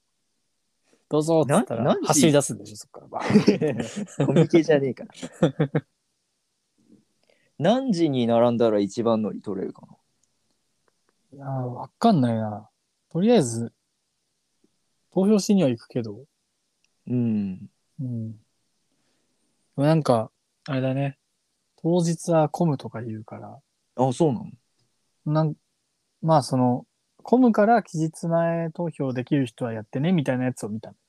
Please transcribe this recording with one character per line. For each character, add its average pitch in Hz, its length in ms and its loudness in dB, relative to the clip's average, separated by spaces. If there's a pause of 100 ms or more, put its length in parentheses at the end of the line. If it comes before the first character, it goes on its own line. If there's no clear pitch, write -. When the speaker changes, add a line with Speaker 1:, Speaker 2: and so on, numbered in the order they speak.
(1080)
Speaker 1:
「ど 147 100 0
う 156 40 2
ぞ」 160 200 2
っ 131 40 0
つ 139 80 0
っ 208 100 2
た 120 100 -8
ら 113 100 -2
Speaker 2:
な-、 165 100 2
何 392 80 -2
時？ - 60 -4
Speaker 1:
走 - 180 4
り 151 60 4
出 139 100 4
す 123 120 -8
ん 98 40 -10
で - 80 -18
し - 80 -18
ょ、 - 20 -18
そ - 100 -18
っ - 40 -20
か - 100 -20
ら。 - 1300 0
Speaker 2:
<laughs> - 0 -
コ - 60 0
ミ 151 160 4
ケ 165 140 4
じ 151 100 2
ゃ 147 60 6
ね 135 100 -2
え 117 60 -6
か - 100 -16
ら。 - 100 -20 (440)
<laughs> 147 280 -4 (1700)
何 240 340 2
時 170 180 2
に 123 160 0
並 117 260 4
ん 120 40 -2
だ 117 140 4
ら 107 80 2
一 101 240 -2
番 110 200 2
乗 98 100 -4
り - 80 -12
取 95 200 -8
れ - 60 -4
る - 60 -10
か - 140 -20
な？ - 100 -20 (1400)
Speaker 1:
い 139 60 -20
や 139 80 -16
ー、 - 20 -10
わ 127 400 -8 (100)
か 226 140 4
ん 160 80 4
な 120 120 2
い - 20 -2
な。 107 340 -6 (420)
と 165 100 -4
り 220 120 4
あ 240 40 6
え 175 60 4
ず、 117 300 -6 (1400)
投 190 140 0
票 214 120 4
し 202 160 2
に 190 80 6
は 139 60 4
行 120 120 -2
く - 80 -20
け 123 140 -4
ど。 110 220 -12 (840)
Speaker 2:
う 123 80 -4
ん。 104 560 -2 (300)
Speaker 1:
う 135 40 -6
ん。 113 280 -8
で 107 60 -20 (1400)
も 135 80 0
な 156 100 4
ん 156 80 2
か、 113 280 0 (360)
あ 143 80 -6
れ 131 60 -2
だ 131 140 -2
ね。 139 240 -4 (580)
当 170 260 0
日 165 280 -2
は 156 180 4
混 175 200 -2
む 139 100 -2
と - 120 -14
か 113 120 -12
言 110 180 -10
う 110 40 -18
か - 120 -18
ら。 110 240 -20 (360)
Speaker 2:
あ、 127 160 2
そ 160 160 2
う 135 40 2
な 101 80 -6
の？ - 100 -14 (760)
Speaker 1:
な 156 200 0
ん-、 151 100 -2 (680)
ま 160 160 4
あ、 131 40 2
そ 131 140 -4
の、 127 300 0 (360)
混 247 180 2
む 247 120 6
か 208 140 2
ら 226 160 4
期 - 160 -8
日 160 280 -4
前 170 460 -2
投 175 160 -8
票 135 240 -6
で 123 120 -6
き 156 120 -2
る 135 100 0
人 - 180 -10
は 113 80 -6
や 110 100 -8
っ - 20 -18
て - 160 -8
ね、 160 120 0
み 156 120 0
た 139 80 -2
い 123 60 -2
な 127 80 -2
や 123 80 -4
つ - 120 -10
を - 20 -12
見 107 120 -8
た - 100 -16
の。 - 60 -20 (120)